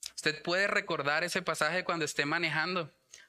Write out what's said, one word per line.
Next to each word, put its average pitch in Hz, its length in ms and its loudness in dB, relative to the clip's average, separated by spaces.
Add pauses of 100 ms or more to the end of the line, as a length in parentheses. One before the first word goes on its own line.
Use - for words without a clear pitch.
(160)
Usted 156 280 -2
puede 185 240 2
recordar 160 560 2
ese 175 180 -2
pasaje 170 420 0
cuando 165 220 0
esté 143 200 0
manejando. 160 680 0 (380)